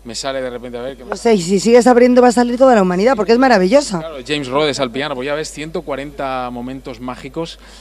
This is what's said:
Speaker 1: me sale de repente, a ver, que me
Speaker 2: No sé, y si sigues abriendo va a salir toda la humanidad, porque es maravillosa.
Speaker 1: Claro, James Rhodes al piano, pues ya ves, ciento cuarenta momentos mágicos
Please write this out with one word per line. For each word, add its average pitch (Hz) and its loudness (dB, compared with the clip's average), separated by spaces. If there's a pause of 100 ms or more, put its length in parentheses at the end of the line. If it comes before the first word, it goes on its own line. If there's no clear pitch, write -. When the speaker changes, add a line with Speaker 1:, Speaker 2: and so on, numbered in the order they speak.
Speaker 1:
me 117 -14
sale 135 -6
de 127 -8
repente, 120 -12
a 120 -10
ver, 135 -10
que 123 -20
me - -12
Speaker 2:
No - -6
sé, 226 2
y 196 2
si 180 0
sigues 233 6
abriendo 247 6
va 247 6
a 233 2
salir 240 0
toda 262 6
la 208 4
humanidad, 190 2
porque 208 -2
es 233 4
maravillosa. 220 2
Speaker 1:
Claro, 156 -12
James 139 -4
Rhodes 143 -2
al 127 -2
piano, 139 -6
pues 127 -8
ya 147 -4
ves, 156 -8
ciento 160 -10
cuarenta 135 -8
momentos 127 -12
mágicos 127 -12 (240)